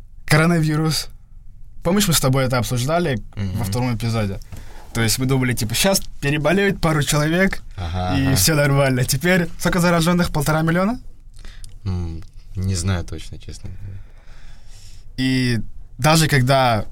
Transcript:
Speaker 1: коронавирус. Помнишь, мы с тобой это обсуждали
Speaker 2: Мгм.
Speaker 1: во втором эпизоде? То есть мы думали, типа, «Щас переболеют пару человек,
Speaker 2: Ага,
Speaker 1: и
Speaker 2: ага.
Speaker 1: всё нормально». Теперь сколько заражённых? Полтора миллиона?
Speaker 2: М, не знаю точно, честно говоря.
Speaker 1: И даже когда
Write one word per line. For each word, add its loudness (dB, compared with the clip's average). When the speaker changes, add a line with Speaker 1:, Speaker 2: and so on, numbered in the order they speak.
Speaker 1:
коронавирус. 2
Помнишь, 4
мы 2
с 4
тобой 2
это 0
обсуждали 0
Speaker 2:
Мгм. -4
Speaker 1:
во -2
втором -2
эпизоде? -2
То 0
есть 2
мы -2
думали, 2
типа, -2
«Щас 2
переболеют 2
пару 2
человек, 2
Speaker 2:
Ага, -2
Speaker 1:
и 2
Speaker 2:
ага. 2
Speaker 1:
всё 4
нормально». 4
Теперь 2
сколько 2
заражённых? 4
Полтора 2
миллиона? 2
Speaker 2:
М, -4
не -2
знаю -2
точно, -10
честно -12
говоря. -10
Speaker 1:
И 2
даже 4
когда 4